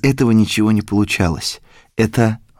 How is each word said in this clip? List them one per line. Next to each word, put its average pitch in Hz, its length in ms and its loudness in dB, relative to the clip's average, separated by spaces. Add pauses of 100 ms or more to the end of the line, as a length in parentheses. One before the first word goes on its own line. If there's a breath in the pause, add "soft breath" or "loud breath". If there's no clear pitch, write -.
этого 135 300 2
ничего 110 400 2
не 104 100 0
получалось. 101 800 -2 (340 soft breath)
Это 110 420 0 (220)